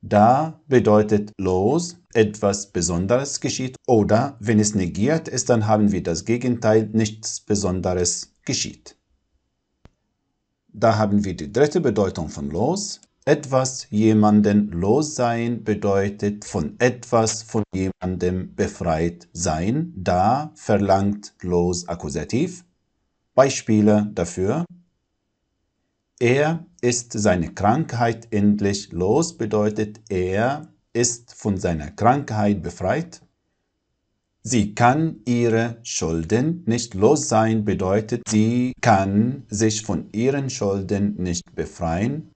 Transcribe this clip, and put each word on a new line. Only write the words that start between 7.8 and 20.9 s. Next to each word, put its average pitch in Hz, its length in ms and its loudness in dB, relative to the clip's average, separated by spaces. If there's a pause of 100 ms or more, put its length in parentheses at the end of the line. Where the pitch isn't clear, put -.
geschieht. - 520 -8 (1800)
Da 110 260 2
haben 104 260 2
wir 95 100 -4
die 76 180 -10
dritte 147 280 2
Bedeutung 98 480 0
von 71 200 -10
los. 131 520 -4 (240)
Etwas 131 680 0
jemanden 107 800 4
los 107 460 0
sein 117 480 -2
bedeutet, 101 800 -2
von 78 340 -6
etwas, 117 640 0
von 107 220 -4 (100)
jemandem 92 800 -4
befreit 85 800 -4
sein. 87 640 -4
Da 101 580 0
verlangt 101 880 0